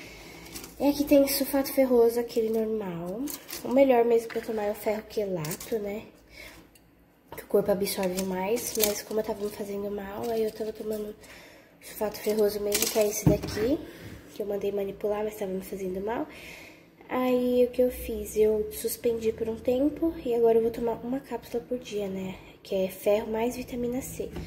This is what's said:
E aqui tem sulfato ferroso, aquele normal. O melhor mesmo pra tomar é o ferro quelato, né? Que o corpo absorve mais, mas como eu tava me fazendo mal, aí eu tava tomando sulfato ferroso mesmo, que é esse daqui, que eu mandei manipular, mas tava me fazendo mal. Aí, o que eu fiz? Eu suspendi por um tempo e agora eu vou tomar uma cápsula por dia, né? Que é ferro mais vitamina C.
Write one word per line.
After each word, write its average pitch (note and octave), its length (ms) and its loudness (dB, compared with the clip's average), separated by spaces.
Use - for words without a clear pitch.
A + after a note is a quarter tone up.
E C4+ 80 6
aqui C#4+ 160 2
tem C#4 240 8
sulfato C4+ 440 0
ferroso, A#3+ 480 6
aquele A#3 280 0
normal. G#3+ 760 -2
O - 40 -6
melhor B3 360 8
mesmo A#3 240 4
pra A#3 120 -4
tomar A3 240 -4
é G#3 60 2
o G#3+ 40 0
ferro G#3+ 280 -2
quelato, F#3+ 760 -4
né? G3+ 260 -6
Que - 60 -12
o - 40 -16
corpo G#3 240 2
absorve F#3+ 520 0
mais, F#3+ 560 -2
mas G#3 240 2
como G#3+ 180 -4
eu G#3+ 40 -2
tava G#3 200 -6
me G#3 60 -4
fazendo G3+ 400 -8
mal, G3+ 400 -8
aí A3+ 140 0
eu G#3+ 80 -4
tava A3 200 -6
tomando G#3+ 420 -6
sulfato - 400 -6
ferroso G#3 400 2
mesmo, G#3 260 0
que - 120 0
é G#3 100 4
esse - 200 2
daqui, G#3 480 2
que - 80 -12
eu G3+ 40 -4
mandei G3+ 240 -2
manipular, G3+ 540 -2
mas G#3+ 120 -6
tava G3 140 -6
me F#3+ 120 -4
fazendo F#3+ 380 -6
mal. A#3+ 280 -4
Aí, B3 560 4
o A#3+ 80 0
que B3 100 2
eu B3 80 6
fiz? G#3+ 460 -6
Eu G#3+ 340 4
suspendi A3+ 640 0
por A3 160 -4
um A3+ 80 -4
tempo D4 580 2
e A#3+ 100 0
agora A#3 240 6
eu A3+ 40 4
vou A#3 80 2
tomar A#3 220 -2
uma B3 160 -4
cápsula A#3+ 480 -6
por B3 120 -4
dia, G#3 280 -6
né? F#3+ 300 -6
Que - 140 -6
é F#3+ 120 2
ferro G#3+ 440 0
mais A#3 240 0
vitamina A#3+ 440 -4
C. - 300 -8